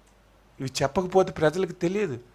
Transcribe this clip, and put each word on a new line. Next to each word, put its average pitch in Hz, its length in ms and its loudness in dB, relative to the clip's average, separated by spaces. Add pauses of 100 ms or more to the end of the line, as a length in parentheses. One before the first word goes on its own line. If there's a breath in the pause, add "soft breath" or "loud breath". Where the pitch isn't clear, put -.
(600)
ఇవి 135 100 -6 (100)
చెప్పకపోతే 185 580 2
ప్రజలకు 170 360 0 (100)
తెలియదు. 180 320 -2 (180)